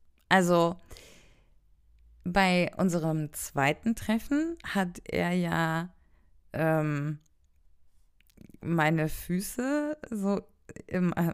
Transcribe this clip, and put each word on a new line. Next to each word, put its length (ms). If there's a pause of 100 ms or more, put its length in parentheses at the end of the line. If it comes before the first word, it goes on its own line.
(280)
Also 480 (1500)
bei 520
unserem 560
zweiten 600
Treffen 680
hat 420
er 280
ja, 560 (640)
ähm, 680 (1400)
meine 480
Füße 880 (140)
so 320 (440)
im, 280
äh, 200